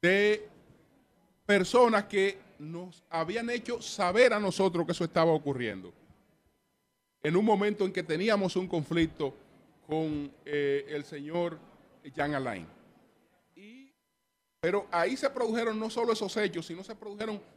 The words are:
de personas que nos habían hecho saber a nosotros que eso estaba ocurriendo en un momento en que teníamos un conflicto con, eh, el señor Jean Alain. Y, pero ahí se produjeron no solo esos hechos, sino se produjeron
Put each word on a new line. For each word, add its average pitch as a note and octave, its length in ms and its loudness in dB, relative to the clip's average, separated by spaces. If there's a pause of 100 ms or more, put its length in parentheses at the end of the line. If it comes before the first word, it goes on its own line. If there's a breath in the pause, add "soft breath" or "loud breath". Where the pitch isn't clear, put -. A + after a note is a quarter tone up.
de G#3 480 2 (960)
personas G#3 600 6
que G3 340 0 (200)
nos E3+ 520 -14
habían G3+ 400 -4
hecho A#3+ 320 -6
saber G#3+ 500 4
a G#3+ 80 0
nosotros F3+ 460 0
que F3 60 -4
eso F3 120 -2
estaba E3 280 4
ocurriendo B2 600 -4 (1300)
en D#3 140 2
un G#3 80 4
momento G#3 420 2
en F#3 60 -4
que F3+ 100 -4
teníamos F#3 520 0
un F#3 140 -2
conflicto D#3+ 680 -2 (520)
con, D3+ 440 -2 (140)
eh, C#3+ 460 0
el D3 140 -6
señor D#3+ 540 -6 (560)
Jean D3 200 -2
Alain. A2+ 320 -4 (920)
Y, B3 340 -20 (680)
pero G3 300 0
ahí F3 260 0
se C#4 140 -2
produjeron A3+ 500 -2
no A3 80 -4
solo A3+ 240 0
esos G#3+ 240 -2
hechos, F3 300 -2
sino F3 180 -12
se A3 100 -14
produjeron G#3 460 -8 (160)